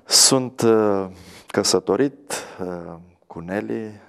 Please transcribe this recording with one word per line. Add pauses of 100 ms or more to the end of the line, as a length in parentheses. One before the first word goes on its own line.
Sunt,
uh, (400)
căsătorit, (280)
uh, (320)
cu
Nelly,